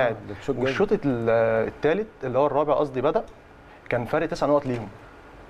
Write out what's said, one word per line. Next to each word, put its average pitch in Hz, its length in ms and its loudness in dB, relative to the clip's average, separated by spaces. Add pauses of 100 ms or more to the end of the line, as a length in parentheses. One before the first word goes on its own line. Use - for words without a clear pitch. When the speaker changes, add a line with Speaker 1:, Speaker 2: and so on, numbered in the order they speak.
Speaker 1:
قاعد. 117 160 2 (120)
Speaker 2:
ده 101 140 -10
شوط 139 140 -2
جامد. 123 120 0
Speaker 1:
والشوط 190 240 0
ال-، 202 60 2 (680)
التالت 180 380 0 (180)
اللي 127 140 -2
هو 147 80 4
الرابع 147 280 2
قصدي 131 260 0
بدأ، 160 240 0 (640)
كان 120 160 0
فرق 156 240 0
تسع 165 180 -2
نقط 143 200 2
ليهم. 117 220 -4 (600)